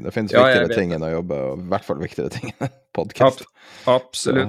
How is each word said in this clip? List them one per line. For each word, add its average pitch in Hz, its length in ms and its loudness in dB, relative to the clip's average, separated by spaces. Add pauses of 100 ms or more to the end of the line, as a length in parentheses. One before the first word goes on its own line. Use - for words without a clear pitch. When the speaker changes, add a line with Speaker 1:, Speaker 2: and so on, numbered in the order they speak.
Speaker 1:
Det - 100 -6
finnes 110 180 -2
Speaker 2:
Ja, 120 140 6
jeg 127 160 4
Speaker 1:
viktigere 117 80 0
Speaker 2:
vet 117 80 0
Speaker 1:
ting 92 120 0
Speaker 2:
det. 85 100 -2
Speaker 1:
enn 80 80 -4
å 80 80 -4
jobbe, 82 240 -4 (120)
og 73 80 -8
i 90 100 -12
hvert 98 140 -2
fall 76 140 -4
viktigere 71 320 -6
ting 120 300 -10
enn 135 100 -4 (140)
<laughs> - 100 -20
podcast. - 480 2
Speaker 2:
Ab-, - 640 -2
absolutt. 127 460 -2